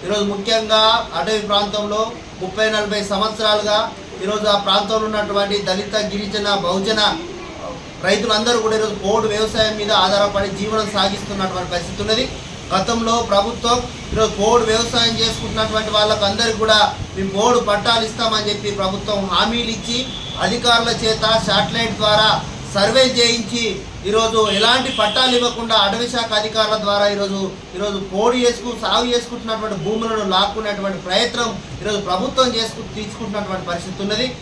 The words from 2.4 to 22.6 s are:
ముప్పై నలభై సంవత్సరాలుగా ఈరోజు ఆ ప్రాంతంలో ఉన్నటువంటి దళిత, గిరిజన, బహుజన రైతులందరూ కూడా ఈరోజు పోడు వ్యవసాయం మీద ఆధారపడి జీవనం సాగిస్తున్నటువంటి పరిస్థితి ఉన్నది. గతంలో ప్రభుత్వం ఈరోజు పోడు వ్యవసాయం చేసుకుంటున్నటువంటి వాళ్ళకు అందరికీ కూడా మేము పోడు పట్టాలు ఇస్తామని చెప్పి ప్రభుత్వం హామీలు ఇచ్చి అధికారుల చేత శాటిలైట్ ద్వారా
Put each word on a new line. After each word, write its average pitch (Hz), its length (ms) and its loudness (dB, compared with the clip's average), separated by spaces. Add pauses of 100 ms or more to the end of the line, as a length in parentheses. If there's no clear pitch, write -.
ముప్పై 208 300 0
నలభై 208 320 0
సంవత్సరాలుగా 208 880 2 (320)
ఈరోజు 208 240 0
ఆ 202 100 4
ప్రాంతంలో 202 480 2
ఉన్నటువంటి 202 560 0
దళిత, 190 340 -4
గిరిజన, 202 600 -2
బహుజన 190 640 0 (880)
రైతులందరూ 220 560 2
కూడా 220 160 2
ఈరోజు 214 200 0
పోడు 214 320 0
వ్యవసాయం 214 500 0
మీద 208 140 -2
ఆధారపడి 196 580 2
జీవనం 214 440 -2
సాగిస్తున్నటువంటి 190 760 -2
పరిస్థితి 190 300 -4
ఉన్నది. 220 300 0 (440)
గతంలో 226 540 2
ప్రభుత్వం 233 540 2 (300)
ఈరోజు 180 180 2
పోడు 220 320 4
వ్యవసాయం 226 560 0
చేసుకుంటున్నటువంటి 220 680 -2
వాళ్ళకు 214 360 2
అందరికీ 214 320 0
కూడా 214 380 4 (220)
మేము 190 120 -2
పోడు 233 300 4
పట్టాలు 220 460 2
ఇస్తామని 214 440 -2
చెప్పి 202 220 -4
ప్రభుత్వం 196 540 -2
హామీలు 220 440 0
ఇచ్చి 233 360 -4 (360)
అధికారుల 233 480 2
చేత 220 320 0
శాటిలైట్ 214 760 2
ద్వారా 214 500 4 (280)